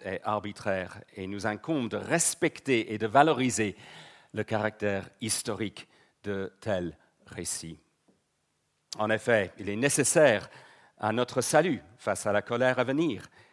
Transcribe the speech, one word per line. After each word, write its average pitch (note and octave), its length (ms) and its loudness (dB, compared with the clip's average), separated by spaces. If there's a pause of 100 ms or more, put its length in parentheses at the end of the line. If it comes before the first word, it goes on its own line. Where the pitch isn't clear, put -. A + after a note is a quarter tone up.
est F#2+ 200 -6
arbitraire G2+ 760 -4 (140)
et F#2+ 120 -8
nous G2+ 200 -6
incombe A#2+ 420 -4
de A2 80 -4
respecter B2 960 0
et G#2+ 40 -4
de A2 100 -2
valoriser B2 680 4 (580)
le G#2+ 100 -4
caractère G#2 680 -2 (120)
historique G#2+ 680 -6 (360)
de G2 360 -6
tels F2+ 380 -4 (280)
récits. E2 540 -10 (1160)
En G#2+ 120 -2
effet, A2 480 2
il G2+ 120 -8
est G2+ 60 -4
nécessaire C3 720 4 (480)
à G#2+ 140 -2
notre A#2+ 300 0
salut D3+ 400 4 (160)
face - 280 -4
à G#2 60 2
la G2+ 100 4
colère B2+ 380 0
à B2+ 40 2
venir C3+ 420 -2 (280)